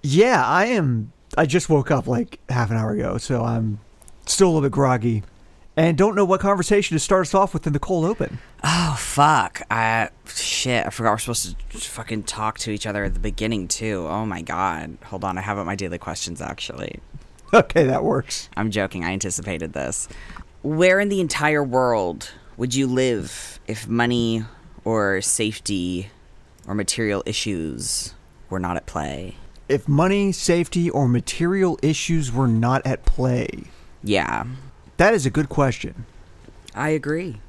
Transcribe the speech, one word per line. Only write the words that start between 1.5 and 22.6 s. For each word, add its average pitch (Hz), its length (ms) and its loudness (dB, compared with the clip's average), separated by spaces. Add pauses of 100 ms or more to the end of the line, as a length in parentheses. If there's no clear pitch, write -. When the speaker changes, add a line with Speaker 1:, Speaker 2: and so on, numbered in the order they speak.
Speaker 1:
woke 147 220 4
up, 139 160 0
like, - 320 -2 (100)
half 120 220 0
an 113 60 0
hour 110 140 0
ago, 107 260 -2
so 117 260 -2
I'm 110 360 -2 (460)
still 190 220 6
a - 20 6
little 156 120 4
bit 139 100 2
groggy. 117 520 2 (520)
And 170 200 4
don't 196 200 4
know 202 100 4
what 185 140 2
conversation 196 560 2
to 151 40 2
start 185 280 2
us - 80 -4
off 190 180 4
with 160 140 -4
in 147 60 0
the 147 60 0
cold 170 260 0
open. 185 340 -4 (240)
Speaker 2:
Oh, 160 340 0
fuck. 143 720 2
I, 113 400 2 (160)
shit, - 600 -2
I - 20 -4
forgot 113 220 0
we're 110 80 2
supposed - 360 -6 (140)
to 117 80 -12
fucking 110 460 -6
talk 110 360 -4
to 110 120 -4
each 104 160 -6
other 104 160 -2
at 98 100 0
the - 60 0
beginning, 107 480 -2
too. 95 420 -4
Oh, 104 160 -2
my 87 160 -6
God. 82 640 -4
Hold 95 180 -10
on, 92 140 -4
I 95 40 -6
have 101 180 -4
up 90 80 -4
my 98 80 -4
daily 87 240 -6
questions, 82 420 -8
actually. - 580 -10 (540)
Speaker 1:
Okay, 156 320 6
that 131 180 0
works. - 540 -2
Speaker 2:
I'm 107 140 0
joking. 95 340 -2
I 87 80 -2
anticipated 82 600 -6
this. 67 340 -6 (560)
Where 180 360 4
in 208 100 0
the 196 120 0
entire 151 420 0
world 117 680 2 (260)
would 123 160 -2